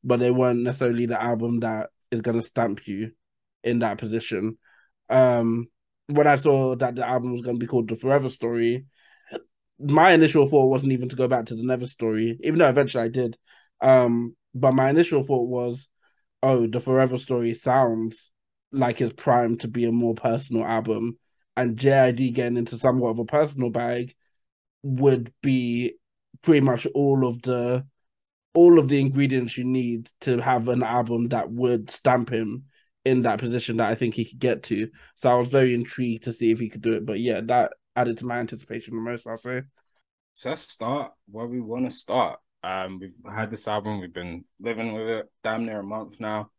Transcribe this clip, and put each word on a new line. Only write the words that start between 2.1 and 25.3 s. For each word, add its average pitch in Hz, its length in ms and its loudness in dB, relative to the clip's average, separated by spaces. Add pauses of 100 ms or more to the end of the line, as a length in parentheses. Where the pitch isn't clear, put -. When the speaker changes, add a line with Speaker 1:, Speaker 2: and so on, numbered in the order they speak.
Speaker 1:
is 117 120 -4
gonna 117 200 -2
stamp 110 440 -4
you 104 260 -8 (520)
in 120 160 -2
that 107 180 -2
position. 110 600 -6 (500)
Um, 120 600 2 (380)
when 147 220 4
I 143 80 6
saw 135 400 2
that 123 180 -2
the 120 120 -4
album 123 260 -2
was 120 100 -6
gonna 120 160 -4
be 120 80 -4
called 117 220 0
The 113 80 -4
Forever 135 320 0
Story, 117 580 -2 (920)
my 156 340 6
initial 156 360 6
thought 135 220 6
wasn't 135 220 0
even 123 160 -2
to 127 80 -10
go 127 120 0
back 120 180 0
to 120 100 -10
The 113 80 -8
Never 123 220 -4
Story, 113 560 -4
even 156 180 0
though 156 80 6
eventually 131 360 2
I 113 40 -2
did. 123 280 -2 (440)
Um, 120 560 4 (180)
but 127 180 2
my 131 160 4
initial 156 360 2
thought 127 240 0
was, 123 400 -6 (540)
"Oh, 127 240 4
The 113 140 -2
Forever 131 380 2
Story 117 360 -2
sounds 117 760 0 (420)
like 127 280 0
it's 120 120 0
primed 120 480 0
to 120 80 -8
be 117 160 -2
a 117 80 0
more 117 220 0
personal 113 500 -2
album." 113 540 -4 (380)
And 120 200 -2
J 135 160 2
I 131 200 6
D 123 180 0
getting 120 260 -2
into 117 220 -6
somewhat 123 320 2
of 113 80 -4
a 117 60 -4
personal 143 460 -2
bag 120 440 -4 (680)
would 127 500 2 (100)